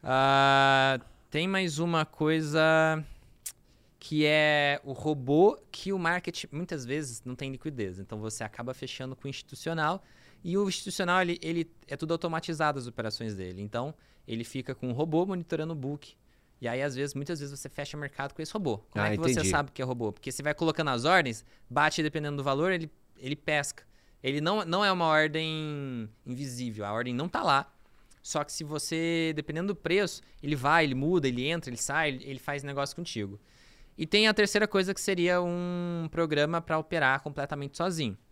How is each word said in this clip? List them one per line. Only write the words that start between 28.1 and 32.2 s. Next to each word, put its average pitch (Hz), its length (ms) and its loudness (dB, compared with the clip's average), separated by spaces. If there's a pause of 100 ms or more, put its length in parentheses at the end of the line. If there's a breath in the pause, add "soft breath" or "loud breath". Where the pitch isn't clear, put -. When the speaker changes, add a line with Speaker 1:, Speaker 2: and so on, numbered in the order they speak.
Speaker 1:
Só - 200 -2
que - 100 -10
se - 100 -8
você, 160 720 -2
dependendo 160 380 -4
do - 20 -4
preço, 180 460 0 (200 soft breath)
ele 147 140 -2
vai, 151 300 4
ele 135 100 0
muda, 147 320 2
ele 123 180 0
entra, 160 240 -4
ele 117 80 -8
sai, 156 320 0
ele, 131 140 -8